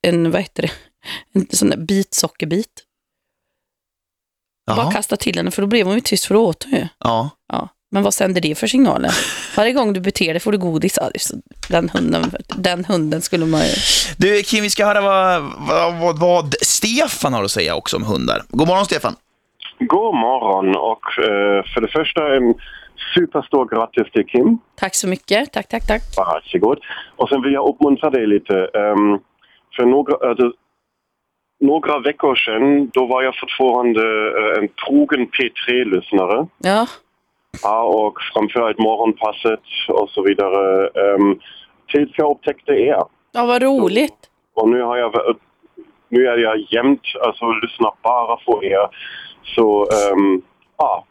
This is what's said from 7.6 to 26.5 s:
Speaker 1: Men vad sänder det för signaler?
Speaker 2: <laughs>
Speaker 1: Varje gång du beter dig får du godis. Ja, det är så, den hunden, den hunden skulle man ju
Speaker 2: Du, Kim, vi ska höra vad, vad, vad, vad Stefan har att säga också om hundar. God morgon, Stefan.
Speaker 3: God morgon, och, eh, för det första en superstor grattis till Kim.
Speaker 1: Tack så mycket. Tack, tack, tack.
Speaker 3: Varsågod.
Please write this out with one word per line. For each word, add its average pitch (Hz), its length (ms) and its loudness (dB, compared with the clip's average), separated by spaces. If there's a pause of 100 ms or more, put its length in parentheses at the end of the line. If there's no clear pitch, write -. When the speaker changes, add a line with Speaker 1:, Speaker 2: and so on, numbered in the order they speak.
Speaker 1:
Men 196 120 0
vad 202 120 0
sänder 185 260 -2
det 151 180 -2
för 220 80 -4
signaler? 233 440 2 (240)
Speaker 2:
<laughs> - 220 -10
Speaker 1:
Varje 220 160 2
gång 240 200 0
du 185 80 -2
beter 185 340 -2
dig 175 60 -2
får 214 120 -2
du 208 60 0
godis. 175 420 0
Ja, - 120 -2
det - 40 -10
är - 40 -6
så, - 140 -6 (340)
den 170 200 0
hunden, 165 440 -2 (240)
den 180 280 -4
hunden 160 380 -2
skulle 165 240 -2
man 160 140 0
ju 160 140 0 (420)
Speaker 2:
Du, 202 260 2
Kim, 208 200 -2
vi 208 80 -2
ska 202 160 0
höra 208 140 2
vad, 185 420 2 (260)
vad, 170 320 0
vad, 170 180 0
vad 175 420 2
Stefan 226 720 -2
har 104 100 -2
att 101 60 -4
säga 82 240 -2
också - 220 -6
om - 80 -4
hundar. 62 440 -2
God 151 200 2
morgon, 190 160 2
Stefan. 151 300 -4 (640)
Speaker 3:
God 190 360 0
morgon, 107 600 2
och, 113 480 -2
eh, 101 400 0 (100)
för 120 60 0
det 113 80 -2
första 151 480 0
en 120 180 4 (600)
superstor 139 600 0
grattis 113 360 -2
till 104 140 2
Kim. 220 320 2 (180)
Speaker 1:
Tack 190 180 -6
så - 140 -2
mycket. 202 440 -2
Tack, - 160 -6
tack, 226 180 -6
tack. 220 160 0 (140)
Speaker 3:
Varsågod. 95 640 0 (380)